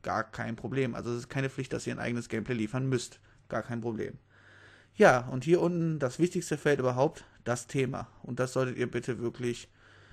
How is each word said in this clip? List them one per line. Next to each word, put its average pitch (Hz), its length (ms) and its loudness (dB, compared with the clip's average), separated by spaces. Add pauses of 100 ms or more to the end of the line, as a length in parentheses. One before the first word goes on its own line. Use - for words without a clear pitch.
gar 101 220 0
kein 113 320 -6
Problem. 123 400 -2
Also 113 160 -4
es 120 80 -2
ist 127 100 -12
keine 135 200 -2
Pflicht, 131 240 -8
dass 120 140 -4
ihr 123 60 -4
ein 117 60 -8
eigenes 120 300 -4
Gameplay 113 240 -4
liefern 123 340 -2
müsst. 127 320 -2 (300)
Gar 110 140 -2
kein 120 180 -6
Problem. 110 360 -6 (760)
Ja, 131 320 8
und 127 160 -4
hier 165 160 6
unten 165 400 0
das 131 200 -2
wichtigste 170 380 0
Feld 143 220 2
überhaupt, 127 460 2 (180)
das 123 240 -2
Thema. 131 400 -2 (140)
Und 123 180 -8
das 127 140 0
solltet 127 240 0
ihr 123 120 0
bitte 117 300 -4
wirklich, 120 500 -4 (440)